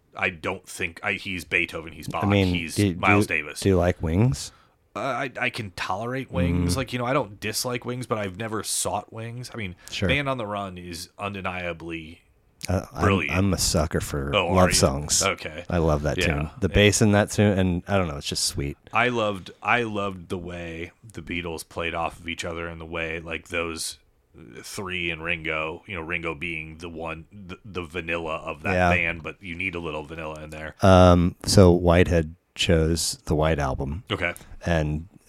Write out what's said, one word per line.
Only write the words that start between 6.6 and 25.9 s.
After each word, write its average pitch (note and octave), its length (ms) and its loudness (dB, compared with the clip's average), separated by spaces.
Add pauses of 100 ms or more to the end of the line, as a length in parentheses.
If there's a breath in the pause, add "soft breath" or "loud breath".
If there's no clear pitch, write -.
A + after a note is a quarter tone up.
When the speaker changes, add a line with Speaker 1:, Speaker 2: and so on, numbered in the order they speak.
Speaker 2:
Mm. - 20 -2
Speaker 1:
Like, C3 160 -4
you B2+ 80 -2
know, - 40 -2
I B2 80 0
don't G#2+ 280 -2
dislike A#2+ 440 -4
Wings, B2 220 -6
but A#2 100 -2
I've G2 220 -6
never A2 240 -4
sought - 500 -4
Wings. A#2 400 -12
I - 40 -12
mean, F#2+ 180 -8 (160 loud breath)
Speaker 2:
Sure. - 180 0
Speaker 1:
Band C#3 200 2
on C3+ 100 -2
the A2 80 -6
Run G2+ 320 -6
is F2 300 -12 (100)
undeniably F2 1000 -6 (480)
Speaker 2:
Uh, F#2+ 260 -2
I'm, - 80 -4
Speaker 1:
brilliant. E2+ 340 2
Speaker 2:
I'm G2 160 2
a E2+ 60 0
sucker E2 420 0
for C#2+ 320 -4
Speaker 1:
Oh, F2+ 180 2
are F2+ 40 2
Speaker 2:
love F#2 140 8
Speaker 1:
you? F2+ 80 2
Speaker 2:
songs. D2 440 2
Speaker 1:
Okay. F2 480 -2
Speaker 2:
I F2 100 2
love D#2 260 4
that D2+ 120 0
Speaker 1:
Yeah. E2+ 100 2
Speaker 2:
tune. D#2 240 0 (100)
The F#2+ 80 2
Speaker 1:
Yeah. - 80 -2
Speaker 2:
bass G#2 260 6
in G#2+ 80 6
that G2+ 220 4
tune, G#2 260 4
and F#2 300 2
I G2+ 80 2
don't F#2 100 2
know, C#2+ 100 -6
it's C#2+ 120 -8
just - 160 -2
sweet. - 340 -4 (140)
Speaker 1:
I A#2 160 4
loved, G#2+ 420 -2 (140)
I A#2 180 2
loved G2+ 460 -4
the G2 100 -4
way E2+ 540 -10 (200)
the E2+ 100 -12
Beatles E2+ 460 -6
played E2 280 -6
off E2 240 -4
of E2+ 80 -12
each E2+ 160 -8
other E2+ 240 -6
and E2 120 -12
the E2 60 -14
way, E2 320 -6
like, E2 300 -10
those E2+ 500 -6 (640)
three F2+ 480 -6
and D#2+ 140 -8
Ringo, D#2+ 600 -6
you G#2 100 -10